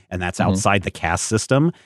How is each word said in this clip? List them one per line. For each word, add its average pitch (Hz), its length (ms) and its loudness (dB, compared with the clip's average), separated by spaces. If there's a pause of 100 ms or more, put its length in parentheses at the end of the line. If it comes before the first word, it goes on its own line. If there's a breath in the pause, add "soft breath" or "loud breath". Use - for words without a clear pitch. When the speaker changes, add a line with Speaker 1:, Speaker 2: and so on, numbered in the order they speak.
Speaker 1:
and 92 120 -8
that's 87 180 -6
Speaker 2:
Mm-hmm. 90 120 2
Speaker 1:
outside 98 320 2
the 101 80 -4
caste 87 340 -4
system. 139 460 2 (140 soft breath)